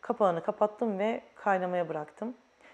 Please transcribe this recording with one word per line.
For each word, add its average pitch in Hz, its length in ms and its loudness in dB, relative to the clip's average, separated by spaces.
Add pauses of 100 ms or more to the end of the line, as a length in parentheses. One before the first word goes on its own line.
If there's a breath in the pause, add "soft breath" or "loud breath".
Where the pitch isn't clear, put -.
Kapağını 180 420 2
kapattım 214 560 0
ve 220 240 0 (120)
kaynamaya 180 540 0
bıraktım. 160 460 -8 (400 loud breath)